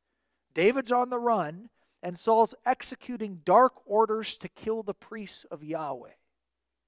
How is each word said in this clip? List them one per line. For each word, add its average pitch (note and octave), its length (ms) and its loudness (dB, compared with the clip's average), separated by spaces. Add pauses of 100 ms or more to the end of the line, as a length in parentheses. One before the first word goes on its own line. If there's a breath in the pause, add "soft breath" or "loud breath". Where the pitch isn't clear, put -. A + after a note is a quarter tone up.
(540)
David's A3+ 380 2
on B3 180 0
the B3 80 -4
run, G#3 500 -2 (340)
and F3 160 -8
Saul's A3+ 360 2 (100)
executing A3 800 -6
dark A#3+ 300 6 (100)
orders G#3+ 540 0
to F3+ 100 -16
kill A3 340 -8
the G3 120 -8
priests - 560 -16
of D3+ 120 -14
Yahweh. D3 460 -8 (800)